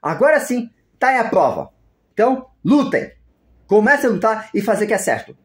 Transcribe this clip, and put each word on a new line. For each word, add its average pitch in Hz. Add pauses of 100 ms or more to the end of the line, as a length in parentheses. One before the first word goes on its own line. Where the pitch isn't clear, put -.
Agora 226
sim, 247 (280)
tá 254
aí 262
a 226
prova. 120 (420)
Então, 254 (160)
lutem. 233 (560)
Comece 254
a -
lutar 214
e 208
fazer 208
o -
que 220
é 202
certo. -